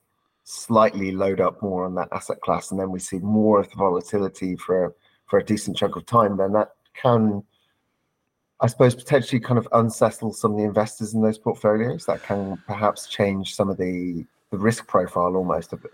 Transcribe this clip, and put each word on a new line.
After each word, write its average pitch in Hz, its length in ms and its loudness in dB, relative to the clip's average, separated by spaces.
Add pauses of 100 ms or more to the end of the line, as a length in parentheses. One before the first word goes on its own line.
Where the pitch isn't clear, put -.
(440)
slightly 104 680 2
load 95 280 0
up 90 220 -2
more 92 240 -2
on 92 80 -6
that 87 180 -4
asset - 300 -8
class, 87 280 -2
and 95 80 -6
then 95 120 -4
we 92 80 -8
see 92 220 -10
more 107 380 4
of 95 120 0
the - 60 -20
volatility 95 800 -2
for, 90 400 -2 (300)
for 101 140 0
a 92 60 0
decent 104 340 -4
chunk - 180 -2
of - 80 -12
time, 107 320 2
then 95 160 0
that 107 200 0 (200)
can, 110 500 2 (1160)
I - 60 4
suppose, 123 280 6
potentially 131 460 2
kind 120 180 0
of 110 140 0
unsettle 113 640 2
some 107 160 0
of 104 80 -2
the 104 60 2
investors 107 500 -2
in 110 80 0
those 107 160 2
portfolios. 107 680 0
That - 180 -2
can 98 440 -4
perhaps 104 400 -2
change 98 480 -2
some 98 160 -2
of 92 80 -6
the, 90 480 -4 (240)
the 101 80 -6
risk 113 280 -2
profile 90 480 0
almost 90 380 -4
of, - 220 -14